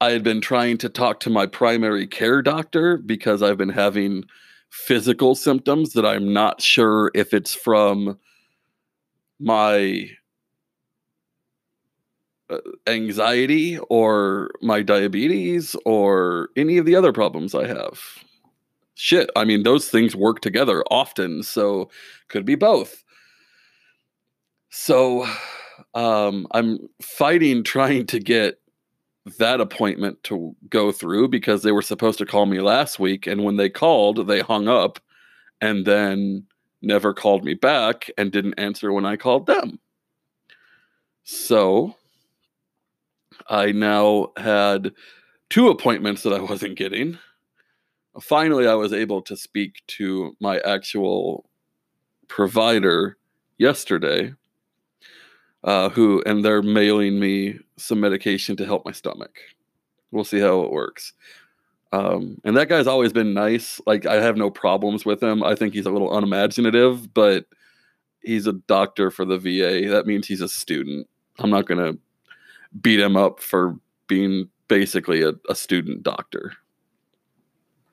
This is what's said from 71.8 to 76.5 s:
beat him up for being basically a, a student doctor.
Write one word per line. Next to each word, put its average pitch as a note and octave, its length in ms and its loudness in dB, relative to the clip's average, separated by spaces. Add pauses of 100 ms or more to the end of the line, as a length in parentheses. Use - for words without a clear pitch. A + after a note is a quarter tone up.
beat A2 180 4
him G2+ 180 4
up F#2+ 220 2
for F2+ 360 -2 (320)
being F#2+ 420 0 (180)
basically F#2 540 0
a, D#2 120 0 (160)
a - 60 -2
student - 480 -4
doctor. - 500 -8 (1400)